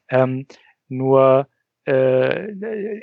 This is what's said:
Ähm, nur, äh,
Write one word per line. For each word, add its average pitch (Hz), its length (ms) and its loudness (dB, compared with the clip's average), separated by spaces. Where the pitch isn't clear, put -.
Ähm, 131 380 0
nur, 135 600 2
äh, 190 1160 -2